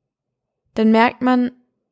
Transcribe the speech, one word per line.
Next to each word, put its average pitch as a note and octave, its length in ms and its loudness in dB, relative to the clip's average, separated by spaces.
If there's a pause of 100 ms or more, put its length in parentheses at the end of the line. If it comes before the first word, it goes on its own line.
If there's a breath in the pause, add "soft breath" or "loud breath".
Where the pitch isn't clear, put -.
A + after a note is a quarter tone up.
(760)
dann A3 160 0
merkt A3+ 300 0
man, B3 300 -2 (400)